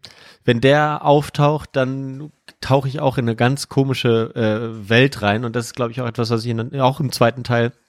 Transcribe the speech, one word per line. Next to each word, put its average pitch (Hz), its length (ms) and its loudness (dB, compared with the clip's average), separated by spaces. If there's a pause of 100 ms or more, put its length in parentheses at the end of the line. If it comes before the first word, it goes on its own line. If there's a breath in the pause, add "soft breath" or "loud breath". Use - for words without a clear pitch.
(440 loud breath)
wenn 120 160 2
der 147 460 2
auftaucht, 147 680 2
dann 135 580 -4 (280)
tauche 135 300 0
ich 135 100 -6
auch 143 180 0
in 131 80 0
eine 117 120 -2
ganz 127 320 0
komische, 120 680 0
äh, 110 540 -2
Welt 123 320 4
rein 107 240 0
und 113 100 -6
das 117 120 -4
ist, - 80 -16
glaub 120 160 -4
ich, 123 100 -8
auch 123 60 -4
etwas, 113 220 -4
was 113 140 -2
ich 120 80 -4
in, 113 300 -6
auch 131 180 2
im 135 140 -2
zweiten 120 320 2
Teil 120 260 0 (180)